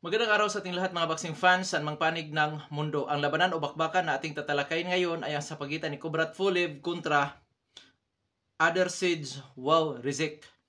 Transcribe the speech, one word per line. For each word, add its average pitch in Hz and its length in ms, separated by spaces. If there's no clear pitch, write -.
Magandang 220 240
araw 208 240
sa 208 80
ating 180 160
lahat, 185 160
mga 165 160
boxing 160 240
fans, 185 400
saan 160 80
mang 151 160
panig 160 320
ng 151 400
mundo. 147 400
Ang 147 160
labanan 165 320
o 160 80
bakbakan 160 400
na 143 160
ating 151 160
tatalakayin 151 560
ngayon 175 320
ay 151 80
ang 147 80
sa 147 160
pagitan 151 320
ni 147 80
Kubrat 160 400
Pulev 175 480
kontra 156 480
Adersej 170 800
Wawrzyk. 143 880